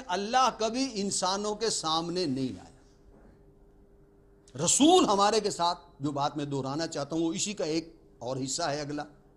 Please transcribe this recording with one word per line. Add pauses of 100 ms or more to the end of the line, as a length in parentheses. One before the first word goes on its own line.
(120)
अल्लाह
कभी (140)
इंसानों
के
सामने
नहीं
आया। (1900)
रसूल
हमारे
के
साथ (260)
जो
बात
मैं
दोहराना
चाहता
हूँ
वो
इसी
का
एक (280)
और
हिस्सा
है।
अगला, (320)